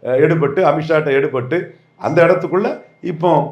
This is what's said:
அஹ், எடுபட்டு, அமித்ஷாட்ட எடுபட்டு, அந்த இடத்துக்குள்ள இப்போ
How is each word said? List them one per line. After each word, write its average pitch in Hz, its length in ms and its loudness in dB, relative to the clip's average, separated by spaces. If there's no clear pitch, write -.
அஹ், 127 180 -2
எடுபட்டு, 160 460 2
அமித்ஷாட்ட 156 460 0
எடுபட்டு, 135 480 -2
அந்த - 220 0
இடத்துக்குள்ள 170 440 0
இப்போ 170 280 -2